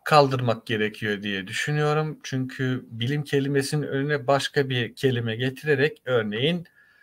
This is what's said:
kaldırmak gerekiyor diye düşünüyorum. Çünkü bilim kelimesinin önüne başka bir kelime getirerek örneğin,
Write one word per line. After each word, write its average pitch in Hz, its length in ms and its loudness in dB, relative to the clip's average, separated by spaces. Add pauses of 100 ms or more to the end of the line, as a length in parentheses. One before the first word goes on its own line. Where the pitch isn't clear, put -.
kaldırmak 131 640 4
gerekiyor 107 560 -2
diye 98 240 -4
düşünüyorum. 151 760 -2
Çünkü 131 680 -4
bilim 120 340 -2
kelimesinin 139 600 0
önüne 139 400 -2
başka 139 420 2
bir 123 260 -2
kelime 117 420 0
getirerek 135 680 0
örneğin, 127 640 0 (360)